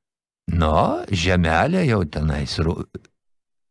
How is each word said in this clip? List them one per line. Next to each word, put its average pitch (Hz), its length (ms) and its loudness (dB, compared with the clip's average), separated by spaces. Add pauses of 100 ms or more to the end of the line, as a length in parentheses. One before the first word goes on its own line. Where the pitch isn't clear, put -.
(480)
nu, 80 280 2 (360)
žemelė 90 760 2
jau 110 220 2
tenais 73 500 -4
ru-, 82 220 0 (920)